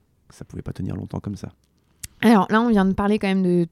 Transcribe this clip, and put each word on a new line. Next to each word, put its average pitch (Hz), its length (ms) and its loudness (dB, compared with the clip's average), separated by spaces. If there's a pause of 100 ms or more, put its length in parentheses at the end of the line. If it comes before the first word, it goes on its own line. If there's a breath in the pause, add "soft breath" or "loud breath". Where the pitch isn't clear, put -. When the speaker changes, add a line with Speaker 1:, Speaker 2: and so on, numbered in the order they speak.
(280)
Speaker 1:
que - 80 -20
ça - 100 -18
pouvait - 160 -14
pas - 120 -10
tenir 98 220 -8
longtemps 98 260 -10
comme 104 160 -8
ça. - 120 -14 (720)
Speaker 2:
Alors 214 280 6
là, 214 120 2
on 240 80 0
vient 202 160 4
de 190 80 0
parler 202 260 -2
quand 202 80 -2
même 190 160 0
de 175 280 2